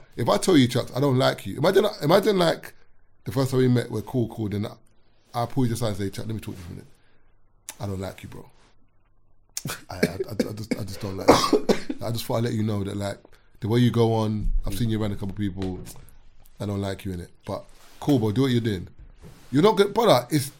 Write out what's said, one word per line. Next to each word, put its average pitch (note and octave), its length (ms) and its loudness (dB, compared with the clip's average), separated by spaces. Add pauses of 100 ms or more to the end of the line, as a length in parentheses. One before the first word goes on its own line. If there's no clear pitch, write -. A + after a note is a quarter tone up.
(160)
if A#2+ 120 -2
I G3 80 4
tell F#3 220 4
you, B2 100 8
Chuck, B2 260 -4
"I B2+ 60 -2
don't C3+ 160 2
like C3 300 0
you." F#2+ 100 -8
Imagine, G3 300 4 (160)
imagine, F#3+ 360 4
like, - 360 -2 (500)
the - 80 -8
first C3 200 0
time C3 80 2
we B2+ 80 4
met, A#2+ 220 2
we're A2 120 -6
cool, A#2+ 260 -2
cool. A2 220 -6
Then G2+ 160 -4
I, - 80 -12 (680)
I A#2 40 -2
pull C3 200 0
you A2+ 60 0
aside A2+ 160 -2
and G2+ 80 -2
say, G2 140 -4
"Chuck, G#2+ 160 -10
let G#2+ 80 -6
me G#2 80 -8
talk G#2 120 -10
to F#2 60 -16
you F2 60 -16
for F2+ 60 -14
a - 20 -14
minute. - 120 -16 (920)
I A2 60 -6
don't F#2+ 140 -6
like F#2+ 220 -10
you, F#2+ 60 -14
bro. - 160 -16 (1500)
I, - 40 -14
I, F2+ 40 -12
I, F2+ 340 -4 (160)
I - 40 -8
just, G#2 260 -6
I A2+ 60 -6
just G2 160 -10
don't G2 160 -8
like F2+ 120 -2 (240)
you. - 140 2 (360)
I A2+ 100 -4
just A#2 120 -4
thought B2 120 -2
I'd A2+ 80 0
let A#2+ 80 -2
you G#2+ 100 -2
know G#2 220 -2
that, G2 120 -6
like, G2+ 220 -6 (420)
the A2 80 -6
way A#2+ 120 4
you A#2+ 100 6
go A2+ 240 2
on, G#2+ 380 0 (120)
I've G2+ 140 -4
seen A#2+ 100 0
you G#2+ 140 0
around G#2 100 -2
a F#2+ 40 -6
couple G2+ 140 -6
of F2+ 60 -8
people, F#2+ 440 -4 (800)
I G2+ 60 -6
don't G2+ 140 -4
like G2 240 -6
you F#2+ 80 -6
in F2 80 -8
it. E2+ 100 -14 (140)
But - 200 -8 (360)
cool, C#3+ 200 4
bro, G#2+ 120 2
do A#2+ 100 2
what C3+ 100 2
you're A#2+ 80 2
doing." G2+ 280 -2 (640)
You're C#3 120 4
not G#3+ 160 6
gonna, G3+ 120 4
brother, F#3+ 400 4
it's C3 300 0